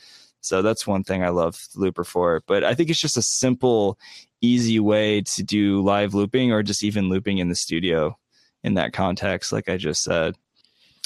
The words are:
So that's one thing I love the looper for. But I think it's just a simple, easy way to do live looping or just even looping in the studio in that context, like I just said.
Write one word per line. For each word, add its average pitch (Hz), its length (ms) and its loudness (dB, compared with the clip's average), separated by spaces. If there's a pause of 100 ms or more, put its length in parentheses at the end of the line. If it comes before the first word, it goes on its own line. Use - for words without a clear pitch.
(400)
So 95 220 0
that's 110 260 0
one 98 160 0
thing 95 200 -2
I 87 60 0
love 85 280 0 (160)
the - 80 -8
looper 87 240 -2
for. 87 420 0
But 98 160 2
I 98 100 2
think 156 160 0
it's 165 120 0
just - 160 -2
a 117 40 0
simple, 120 800 0 (400)
easy 117 400 2
way 107 420 2 (140)
to 95 80 -6
do 101 380 2
live 98 320 2
looping 113 400 2
or 107 100 2
just 101 200 -4
even 104 260 0
looping 95 300 0
in 87 100 0
the 87 60 -2
studio 82 640 0 (460)
in 104 120 0
that 78 180 -2
context, 95 580 -2
like 110 160 -4
I 92 80 -2
just 76 280 -4
said. 85 340 -2 (680)